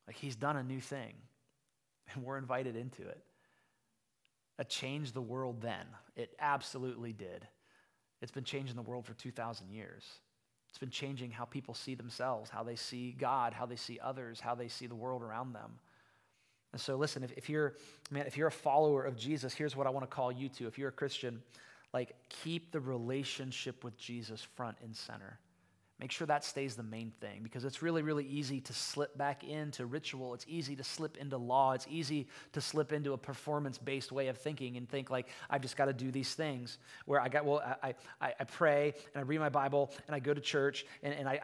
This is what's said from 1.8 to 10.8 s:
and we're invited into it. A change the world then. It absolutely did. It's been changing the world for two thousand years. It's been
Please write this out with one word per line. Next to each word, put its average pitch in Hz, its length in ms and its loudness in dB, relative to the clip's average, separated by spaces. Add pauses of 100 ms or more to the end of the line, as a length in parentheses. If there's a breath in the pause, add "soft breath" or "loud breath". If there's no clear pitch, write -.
and 139 80 -4
we're 135 160 -4
invited 127 380 0
into 123 280 -6
it. - 200 -10 (1300)
A 139 80 -2
change 135 480 -2
the 127 80 -2
world 120 400 -4
then. 98 240 -2 (340)
It - 180 -6
absolutely 127 760 0
did. 95 340 -10 (720 soft breath)
It's 120 120 -10
been 135 100 -6
changing 135 320 -4
the 120 60 -6
world 120 240 -6
for 113 80 -12
two 123 180 -10
thousand 113 400 -6
years. 101 320 -12 (640)
It's - 100 -20
been 127 120 -6